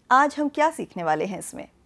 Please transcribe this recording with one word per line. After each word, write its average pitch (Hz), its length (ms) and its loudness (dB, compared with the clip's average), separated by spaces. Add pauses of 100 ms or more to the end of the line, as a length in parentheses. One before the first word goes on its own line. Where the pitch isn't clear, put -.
(120)
आज 285 280 4
हम 294 100 -2
क्या 302 220 2
सीखने 196 320 -8
वाले 156 220 0
हैं 196 140 -6
इसमें? - 280 -14 (180)